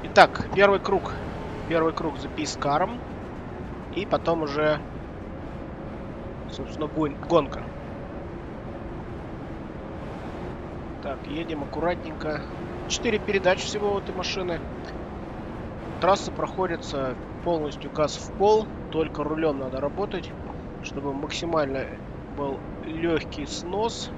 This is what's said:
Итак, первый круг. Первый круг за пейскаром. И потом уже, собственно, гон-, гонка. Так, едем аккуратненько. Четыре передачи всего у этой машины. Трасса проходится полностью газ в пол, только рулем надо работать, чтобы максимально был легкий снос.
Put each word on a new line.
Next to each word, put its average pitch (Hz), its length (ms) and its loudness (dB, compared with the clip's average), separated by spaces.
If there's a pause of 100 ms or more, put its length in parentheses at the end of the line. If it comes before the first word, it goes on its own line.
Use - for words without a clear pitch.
Итак, - 500 8
первый 196 260 8
круг. - 320 2 (560)
Первый 160 260 4
круг 156 240 -2
за 135 100 -6
пейскаром. 156 720 0 (960)
И 180 80 0
потом 165 380 2
уже, 151 360 4 (1700)
собственно, - 380 -4
гон-, 151 280 0 (120)
гонка. 147 340 6 (3500)
Так, 139 240 -4
едем 156 360 -4
аккуратненько. 156 800 -2 (460)
Четыре 220 300 2
передачи 185 460 4
всего 208 300 2
у 196 40 2
этой 190 160 -4
машины. 180 460 0 (1400)
Трасса 185 320 6
проходится 151 840 0 (300)
полностью 151 460 0
газ 151 260 2
в - 200 -8
пол, 214 300 8 (240)
только 156 340 0
рулем 151 340 2
надо 131 220 -2
работать, 170 500 -2 (520)
чтобы 139 320 -4
максимально 147 720 0 (500)
был 139 220 -2 (260)
легкий 156 640 0
снос. 202 720 -2